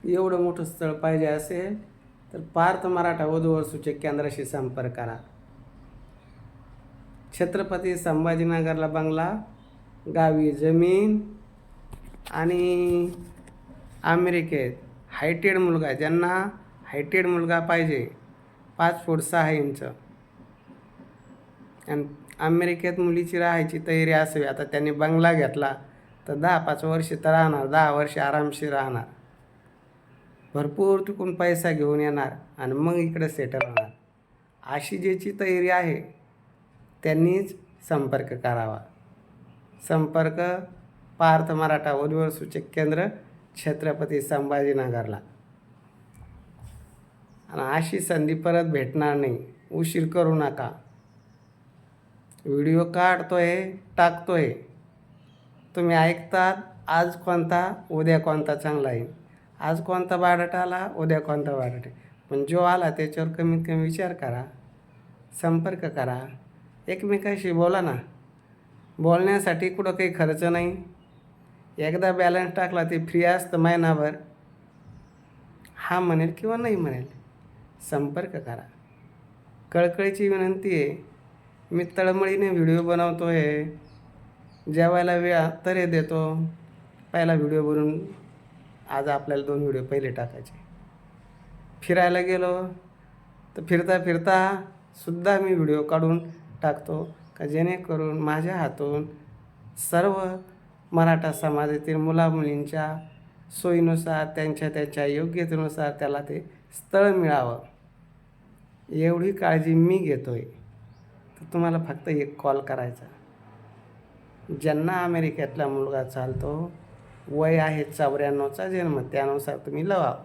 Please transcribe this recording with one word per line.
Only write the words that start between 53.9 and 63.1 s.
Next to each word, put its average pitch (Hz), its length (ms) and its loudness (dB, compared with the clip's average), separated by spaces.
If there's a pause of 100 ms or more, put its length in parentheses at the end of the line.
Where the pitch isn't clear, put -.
टाकतोय, 170 560 2 (1200)
तुम्ही 170 200 4
ऐकतात, 175 580 2 (320)
आज 170 300 2
कोणता, 175 580 0 (160)
उद्या 160 300 4
कोणता 151 340 0
चांगला 147 340 -2
आहे, 120 180 -4 (540)
आज 165 220 -2
कोणता 185 340 -2
बायोडाटा 175 440 2
आला, 180 360 -4
उद्या 160 240 0
कोणता 147 360 -4
बायोडाटा 123 320 -6
आहे. - 120 -20 (300)
पण 139 180 -2
जो 170 100 0
आला 175 320 4
त्याच्यावर 160 400 -4